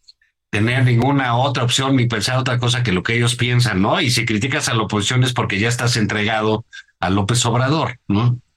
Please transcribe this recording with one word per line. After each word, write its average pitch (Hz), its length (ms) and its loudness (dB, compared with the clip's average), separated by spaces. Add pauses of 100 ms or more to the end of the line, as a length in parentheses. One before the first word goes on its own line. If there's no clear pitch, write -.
(500)
tener 117 340 2
ninguna 123 520 2
otra 131 260 0
opción 135 340 0
ni 120 100 2
pensar 117 300 -2
otra 127 220 0
cosa 120 240 0
que 101 100 0
lo 90 100 0
que 113 120 -2
ellos 120 220 0
piensan, 120 440 0
¿no? 143 220 2
Y 127 80 0
si 120 160 -2
criticas 123 420 -2
a 127 60 -2
la 110 80 0
oposición 104 420 0
es 123 80 0
porque 104 260 -2
ya 113 100 0
estás 123 280 -2
entregado 107 720 0 (340)
a 85 80 -2
López 104 380 0
Obrador, 131 600 0
¿no? 123 320 2 (180)